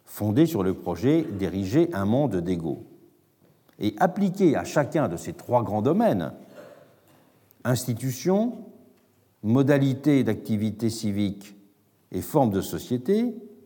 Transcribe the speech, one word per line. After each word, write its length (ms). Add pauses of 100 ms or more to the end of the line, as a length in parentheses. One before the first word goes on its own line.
fondée 400
sur 160
le 140
projet 480
d'ériger 680
un 140
monde 300
d'égaux. 480 (960)
Et 180
appliquée 580
à 80
chacun 440
de 100
ces 160
trois 300
grands 180
domaines, 500 (1300)
institutions, 960 (800)
modalités 840
d'activité 680
civique 640 (560)
et 100
formes 300
de 100
société, 720 (300)